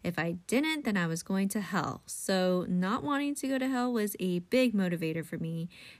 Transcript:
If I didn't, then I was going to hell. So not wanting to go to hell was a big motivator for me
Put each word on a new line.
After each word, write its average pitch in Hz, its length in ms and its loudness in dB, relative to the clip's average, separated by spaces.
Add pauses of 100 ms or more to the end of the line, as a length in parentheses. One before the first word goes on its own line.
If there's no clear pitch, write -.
If 175 160 -2
I 170 200 -2 (100)
didn't, 294 360 2
then 208 120 2
I 175 100 2
was 165 160 -2
going 196 280 0
to 214 100 -2
hell. 165 460 -2
So 185 600 2
not 185 360 0
wanting 285 320 0
to 277 100 -6
go 269 120 0
to 262 100 0
hell 247 240 0
was 208 260 0
a 180 220 0
big 247 340 4
motivator 165 500 0
for 160 140 -8
me 165 300 -4 (320)